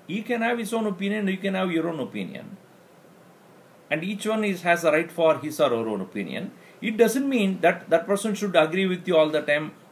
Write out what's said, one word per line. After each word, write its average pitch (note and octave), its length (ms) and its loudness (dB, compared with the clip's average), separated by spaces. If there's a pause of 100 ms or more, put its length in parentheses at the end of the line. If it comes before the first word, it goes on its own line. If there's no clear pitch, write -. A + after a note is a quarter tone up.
he G3 140 -6
can A#3 200 -2
have A#3+ 180 0
his A3+ 120 -6
own A3 140 0
opinion, G3+ 420 -2
you F#3+ 100 0
can F#3+ 180 -4
have F#3 160 0
your D#3+ 180 0
own D#3+ 100 -6
opinion. - 580 -8 (1300)
And D#3 140 -2
each G3+ 240 -6
one G#3+ 160 0
is, G3 180 -2
has E3+ 220 2
a D#3+ 80 6
right E3 200 2
for D#3 280 4
his D3+ 200 -8
or D3 100 6
her A2+ 200 0
own G#2 120 -2
opinion. F#2+ 500 -6 (280)
It A3 180 -2
doesn't A#3 300 4
mean G3 340 0
that F3 280 0
that E3 160 2
person G3+ 300 -2
should G3 200 -4
agree E3 300 4
with F3+ 220 -2
you F3 100 4
all D#3 120 6
the D3+ 120 0
time, D3+ 320 -2 (180)